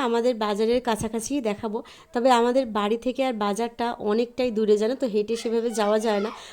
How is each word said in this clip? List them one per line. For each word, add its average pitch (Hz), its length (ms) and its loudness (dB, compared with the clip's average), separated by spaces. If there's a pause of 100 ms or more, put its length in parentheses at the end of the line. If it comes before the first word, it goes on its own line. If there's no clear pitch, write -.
আমাদের 233 260 2
বাজারের 220 460 0
কাছাকাছিই 226 600 -2
দেখাবো। 220 420 -4 (300)
তবে 240 180 2
আমাদের 247 360 4
বাড়ি 208 300 0
থেকে 254 280 -2
আর 262 80 0
বাজারটা 226 600 -2
অনেকটাই 240 580 -2
দূরে 214 260 4
জানো 220 180 0
তো, 269 120 -2
হেঁটে 214 300 0
সেভাবে 233 340 -2
যাওয়া 214 280 2
যায় 214 220 0
না। 208 100 -2 (220)